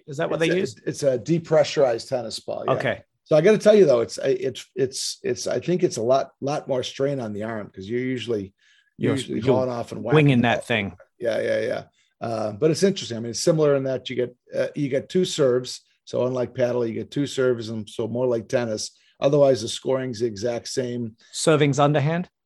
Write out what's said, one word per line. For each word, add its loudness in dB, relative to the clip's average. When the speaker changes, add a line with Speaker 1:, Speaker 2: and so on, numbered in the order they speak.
Speaker 1:
Is -12
that -2
what -2
Speaker 2:
It's 2
Speaker 1:
they 2
Speaker 2:
a, 0
Speaker 1:
use? -6
Speaker 2:
it's -6
a 2
depressurized 2
tennis -6
ball, -8
yeah. 2
Speaker 1:
Okay. -2
Speaker 2:
So 0
I 8
gotta 6
tell 6
you 8
though, 6
it's, -4
it's, -2
it's, -4
it's, -4
I -2
think 0
it's 0
a -4
lot, 2
lot -4
more -2
strain -2
on -8
the -8
arm, -8
'cause -12
you're -2
usually, -4
you're 0
Speaker 1:
You're, 0
Speaker 2:
usually -6
Speaker 1:
you're 2
Speaker 2:
hauling 0
off -8
and -10
Speaker 1:
winging 0
Speaker 2:
whacking 6
the 4
Speaker 1:
that 4
Speaker 2:
ball. -8
Speaker 1:
thing. -2
Speaker 2:
Yeah, -2
yeah, 0
yeah. -4
Uh, -4
but 0
it's 0
interesting. 0
I -8
mean, -8
it's -8
similar 4
in 0
that -4
you -8
get, -2
uh, -2
you -2
get -2
two 2
serves. 0
So -2
unlike -4
paddle, 0
you -6
get -8
two -2
serves, 0
and -8
so -6
more -2
like -2
tennis. -4
Otherwise, 4
the -6
scoring's -4
the 0
exact -6
same. -6
Speaker 1:
Serving's 2
underhand? 2